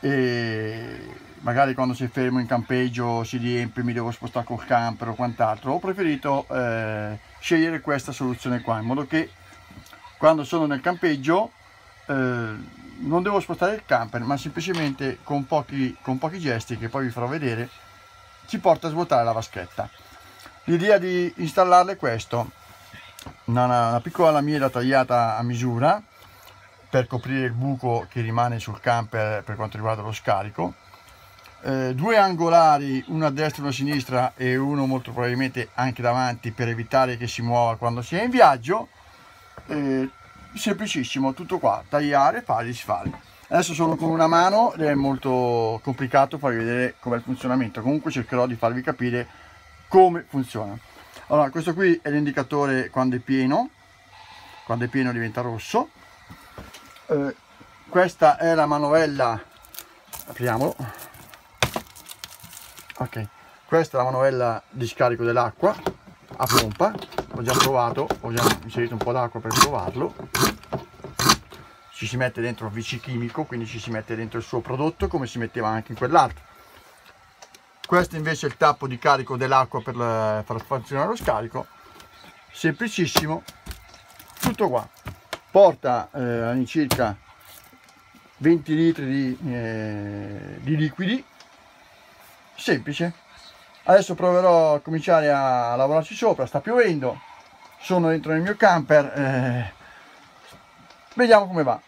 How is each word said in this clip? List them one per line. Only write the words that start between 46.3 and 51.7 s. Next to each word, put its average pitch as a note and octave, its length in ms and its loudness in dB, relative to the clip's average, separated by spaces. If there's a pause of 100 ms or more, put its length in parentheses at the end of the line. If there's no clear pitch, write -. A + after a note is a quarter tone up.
farvi C3 200 -2
vedere A#2+ 400 -2
com'è A#2+ 180 -4
il A#2 60 -4
funzionamento, B2+ 600 -2
comunque D3 280 -2
cercherò B2 360 -2
di A#2+ 100 -4
farvi A#2+ 260 0
capire B2 460 -2 (580)
come F3+ 420 6
funziona. A2 480 -6 (520)
Allora, D3 220 4
questo D#3+ 240 -4